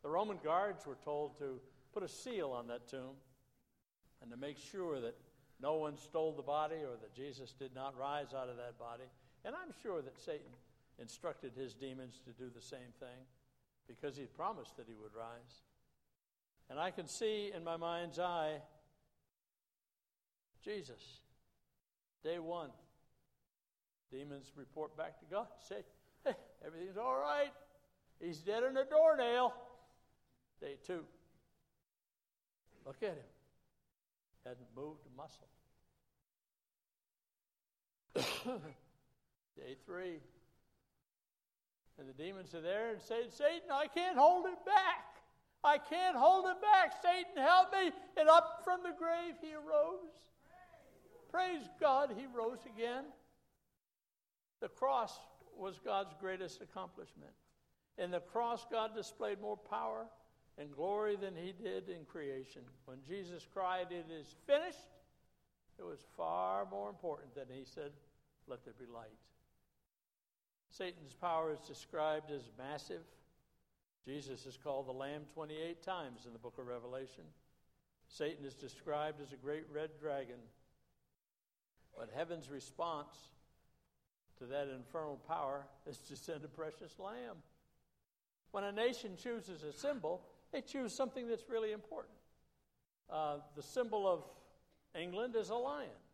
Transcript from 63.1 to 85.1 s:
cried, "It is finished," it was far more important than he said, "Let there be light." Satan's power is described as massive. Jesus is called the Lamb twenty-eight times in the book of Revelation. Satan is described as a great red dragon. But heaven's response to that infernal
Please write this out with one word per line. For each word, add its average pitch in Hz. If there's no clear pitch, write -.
cried, 185
"It 165
is 151
finished," 302
it -
was 85
far 185
more 202
important 147
than 131
he 131
said, 147
"Let 120
there 113
be 120
light." 113
Satan's 175
power 160
is 147
described 151
as 127
massive. 147
Jesus 135
is 127
called 139
the 131
Lamb 143
twenty-eight 160
times 131
in 120
the 113
book 120
of 123
Revelation. 123
Satan 147
is 131
described 147
as 135
a 139
great 147
red 151
dragon. 139
But 117
heaven's 160
response 147
to 123
that 139
infernal 139